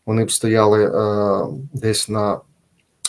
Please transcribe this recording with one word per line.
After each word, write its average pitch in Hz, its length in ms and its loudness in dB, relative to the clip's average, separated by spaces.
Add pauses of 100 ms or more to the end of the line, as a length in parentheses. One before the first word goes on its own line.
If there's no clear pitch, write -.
Вони 110 200 0
б 107 60 -4
стояли, 107 540 4
е, 104 600 0 (280)
десь 110 360 -2
на 104 300 -2 (680)